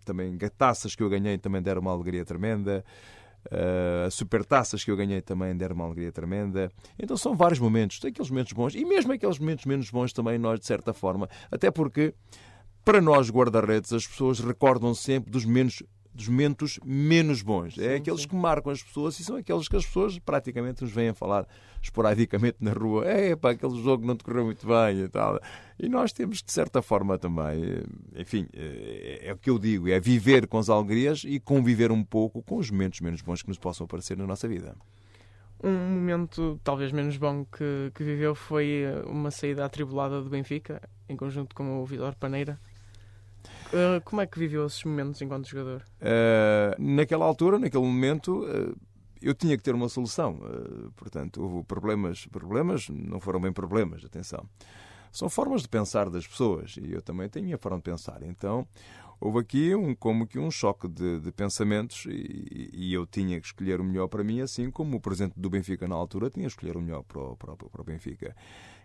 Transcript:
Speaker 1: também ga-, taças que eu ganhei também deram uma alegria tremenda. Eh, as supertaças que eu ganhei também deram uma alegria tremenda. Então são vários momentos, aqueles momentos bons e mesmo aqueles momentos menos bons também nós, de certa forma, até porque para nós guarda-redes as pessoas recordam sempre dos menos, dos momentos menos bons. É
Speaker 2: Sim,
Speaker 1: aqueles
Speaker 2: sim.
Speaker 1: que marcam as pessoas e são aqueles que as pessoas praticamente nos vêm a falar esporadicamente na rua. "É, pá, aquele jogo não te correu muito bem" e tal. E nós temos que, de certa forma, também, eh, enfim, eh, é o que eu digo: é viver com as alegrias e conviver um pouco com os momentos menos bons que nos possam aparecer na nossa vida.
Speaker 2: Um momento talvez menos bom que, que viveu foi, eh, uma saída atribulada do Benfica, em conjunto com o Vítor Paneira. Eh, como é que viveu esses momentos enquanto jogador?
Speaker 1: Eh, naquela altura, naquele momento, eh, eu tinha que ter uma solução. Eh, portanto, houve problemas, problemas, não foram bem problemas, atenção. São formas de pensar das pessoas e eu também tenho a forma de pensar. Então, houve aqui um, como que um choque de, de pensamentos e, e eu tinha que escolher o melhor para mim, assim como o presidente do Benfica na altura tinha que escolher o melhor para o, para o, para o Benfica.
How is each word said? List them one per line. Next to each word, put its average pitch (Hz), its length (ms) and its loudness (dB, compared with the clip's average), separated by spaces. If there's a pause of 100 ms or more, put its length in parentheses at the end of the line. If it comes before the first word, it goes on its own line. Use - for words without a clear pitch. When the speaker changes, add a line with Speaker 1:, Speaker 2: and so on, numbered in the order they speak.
Speaker 1:
também 92 320 -4
ga-, 101 140 -4
taças 120 440 2
que - 60 -4
eu 104 80 2
ganhei 98 300 2
também 95 240 -2
deram 92 180 0
uma 92 100 0
alegria 90 320 -2
tremenda. 98 640 -2 (640)
Eh, 90 560 0
as 92 60 -4
supertaças 107 680 0
que - 60 -2
eu 101 60 2
ganhei 98 260 0
também 92 360 -4
deram 90 180 -4
uma 85 80 -4
alegria 85 280 -6
tremenda. 92 600 -2 (260)
Então 226 200 -4
são - 180 0
vários 170 240 6
momentos, 110 460 2
aqueles 233 240 -4
momentos 127 240 -2
bons 120 220 -2
e 302 100 -2
mesmo 349 260 4
aqueles 202 260 0
momentos 156 280 -4
menos 135 240 0
bons 123 240 -2
também 117 240 0
nós, 113 240 0
de - 40 -14
certa 110 280 -2
forma, 95 340 -2 (240)
até - 180 2
porque 151 440 2 (720)
para 208 160 10
nós 143 280 8
guarda-redes 110 640 4
as 113 160 0
pessoas 131 320 0
recordam 120 540 4
sempre 127 360 -2
dos 117 140 -2
menos, 120 400 2 (300)
dos 107 140 -10
momentos 143 580 2
menos 147 560 4
bons. 95 360 0
É 127 180 2
Speaker 2:
Sim, - 0 -
Speaker 1:
aqueles 151 260 -2
Speaker 2:
sim. 147 80 -6
Speaker 1:
que 185 60 -2
marcam 151 360 2
as 139 120 -6
pessoas 151 360 -4
e 170 40 -10
são 214 120 -6
aqueles 170 320 -2
que - 80 2
as 175 100 2
pessoas 185 340 0
praticamente 127 640 -4
nos 120 100 -4
vêm 113 180 2
a 107 40 0
falar 98 340 0 (340)
esporadicamente 110 800 2
na 107 120 0
rua. 107 340 0
"É, 196 300 4
pá, 143 160 4
aquele 120 300 -2
jogo 120 240 4
não 123 100 2
te - 80 -8
correu 117 220 0
muito 110 220 -4
bem" 113 320 6
e 95 80 0
tal. 107 320 0 (400)
E - 100 0
nós 247 240 2
temos 208 260 -4
que, - 60 -10
de - 60 -10
certa 151 300 2
forma, 98 360 2
também, 80 460 -2
eh, - 580 -8
enfim, 95 320 -2
eh, 57 680 -10
é 101 100 -8
o 101 40 -10
que - 120 0
eu 120 80 6
digo: 98 320 2
é 95 100 6
viver 123 460 8
com 113 120 0
as 107 120 2
alegrias 113 560 4
e 139 140 -2
conviver 120 520 4
um 110 120 4
pouco 110 400 0
com 226 140 -4
os 147 120 -2
momentos 95 320 0
menos 85 200 -4
bons 87 200 -6
que - 80 -10
nos 92 80 -6
possam 87 280 -6
aparecer 90 300 -8
na 98 120 -4
nossa 101 200 -4
vida. 90 280 -6 (880)
Speaker 2:
Um 185 320 0
momento 170 680 -2
talvez 139 280 -2
menos 147 260 -2
bom 143 280 -2
que, 139 500 -6
que 156 80 -8
viveu 151 320 0
foi, 147 480 0
eh, 139 220 -4
uma 147 260 -4
saída 143 340 -4
atribulada 139 560 -4
do 135 80 -8
Benfica, 143 520 -6 (280)
em 143 60 -8
conjunto 135 400 -6
com 135 260 -4
o 131 40 -6
Vítor 135 300 -6
Paneira. 139 440 -4 (1120)
Eh, 180 320 4
como 208 160 -2
é 190 60 -2
que - 120 -10
viveu 151 260 -2
esses - 200 -8
momentos 143 360 -4
enquanto 135 280 -8
jogador? 131 340 -8 (160)
Speaker 1:
Eh, 110 800 4
naquela 151 460 2
altura, 170 340 4
naquele 139 240 2
momento, 135 640 0
eh, 98 260 -4 (480)
eu 139 120 0
tinha 151 240 2
que - 60 -14
ter 131 100 2
uma 120 160 -2
solução. 120 540 -4
Eh, 58 520 -10
portanto, - 460 -8
houve 87 240 -6
problemas, 98 640 -2
problemas, 117 640 -2
não 78 300 -8
foram 92 220 -2
bem 92 100 0
problemas, 87 540 -2
atenção. - 420 -12 (640)
São - 180 -4
formas 269 320 0
de - 80 -10
pensar 104 400 0
das 87 180 -6
pessoas 87 540 -2
e 80 100 -8
eu 87 100 -6
também 92 280 -8
tenho 175 240 -6
a 123 40 -4
forma 92 200 -6
de 82 60 -10
pensar. - 400 -8
Então, 98 440 -6 (520)
houve 107 200 2
aqui 151 360 2
um, 170 180 0
como 113 320 0
que 131 140 -8
um 156 100 -2
choque - 380 -2
de, 85 320 -2
de 78 120 -8
pensamentos 104 800 -2
e, - 640 -10
e 90 200 -4
eu 90 120 0
tinha 92 340 -2
que 80 60 -12
escolher 92 340 -4
o 92 40 -2
melhor 92 240 0
para 104 160 -4
mim, 113 180 -2
assim 127 300 -4
como 143 260 -4
o - 20 -10
presidente 95 380 -2
do 90 120 -4
Benfica 92 380 -4
na 90 80 -4
altura 95 340 -4
tinha 185 160 -6
que 127 60 -6
escolher 82 260 -10
o 87 40 -4
melhor 80 220 -6
para - 160 -14
o, 64 160 -10
para 73 180 -16
o, - 40 -16
para - 240 -16
o - 40 -16
Benfica. - 500 -12 (500)